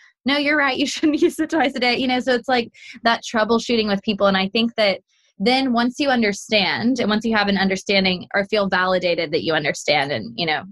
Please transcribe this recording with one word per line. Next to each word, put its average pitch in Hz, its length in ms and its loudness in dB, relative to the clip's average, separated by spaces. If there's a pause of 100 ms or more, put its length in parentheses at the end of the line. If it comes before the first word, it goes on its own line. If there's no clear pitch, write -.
(260)
No, 277 120 0
you're 294 200 0
right. 269 200 0
You 277 80 0
<laughs> - 80 -4
shouldn't 302 300 0
use 330 160 0
it 311 100 -2
twice 277 260 0
a 262 40 -6
day." 240 180 2
You 262 100 -2
know, 254 120 0
so 247 160 0
it's, 240 140 -4
like, 240 220 0 (320)
that 233 200 0
troubleshooting 226 640 0
with 208 160 -2
people. 202 240 0
And 196 100 2
I 190 120 0
think 233 260 0
that 196 260 0 (420)
then 254 300 2
once 240 260 0
you 285 100 2
understand, 214 920 0
and 202 100 0
once 214 160 0
you 226 100 0
have 202 120 2
an 202 100 2
understanding 190 800 0
or 196 100 0
feel 202 240 0
validated 180 640 0
that 156 120 -2
you 156 120 0
understand, 147 560 0
and, 117 260 -6
you 175 80 -2
know, 151 160 -2 (100)